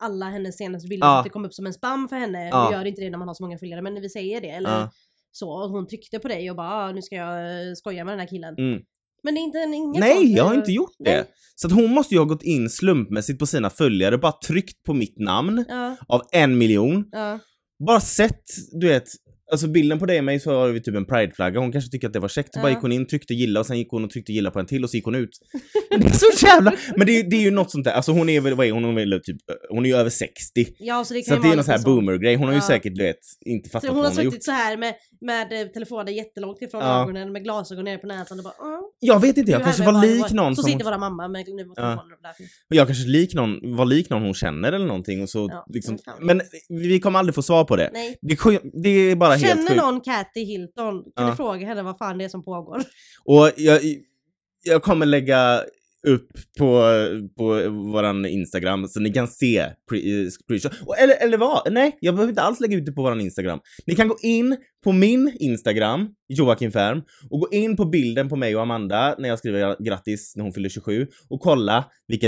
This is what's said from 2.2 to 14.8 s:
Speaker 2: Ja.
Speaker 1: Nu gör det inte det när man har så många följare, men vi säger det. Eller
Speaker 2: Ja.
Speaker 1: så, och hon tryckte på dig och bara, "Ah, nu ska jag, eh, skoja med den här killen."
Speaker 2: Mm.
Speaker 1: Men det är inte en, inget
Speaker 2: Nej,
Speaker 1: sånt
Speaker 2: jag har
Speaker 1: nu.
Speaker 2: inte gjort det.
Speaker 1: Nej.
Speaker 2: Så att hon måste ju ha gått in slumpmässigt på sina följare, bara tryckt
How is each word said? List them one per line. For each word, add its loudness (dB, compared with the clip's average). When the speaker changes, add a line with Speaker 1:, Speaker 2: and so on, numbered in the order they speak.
Speaker 2:
Ja. 2
Speaker 1:
Nu -2
gör -6
det -6
inte -12
det -8
när -12
man -10
har -12
så -16
många -12
följare, -14
men -10
vi -12
säger -8
det. -12
Eller -6
Speaker 2:
Ja. -4
Speaker 1:
så, -14
och -8
hon -8
tryckte -14
på -12
dig -8
och -10
bara, -10
"Ah, -6
nu -10
ska -16
jag, -10
eh, -12
skoja -12
med -8
den -8
här -10
killen." -12
Speaker 2:
Mm. -4
Speaker 1:
Men -4
det -4
är -6
inte -6
en, -4
inget -2
Speaker 2:
Nej, 4
Speaker 1:
sånt 4
Speaker 2:
jag 4
har 2
Speaker 1:
nu. 2
Speaker 2:
inte -2
gjort -2
det. -2
Speaker 1:
Nej. -2
Speaker 2:
Så -6
att 2
hon 4
måste 0
ju 6
ha 4
gått -4
in 0
slumpmässigt -2
på -2
sina -2
följare, 2
bara 0
tryckt -6